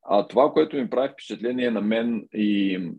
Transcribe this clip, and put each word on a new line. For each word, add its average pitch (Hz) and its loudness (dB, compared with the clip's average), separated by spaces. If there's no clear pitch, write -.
А - 2
това, 139 4
което 156 2
ми 127 -2
прави 127 0
впечатление 120 -4
на 104 -2
мен 113 0
и, 101 0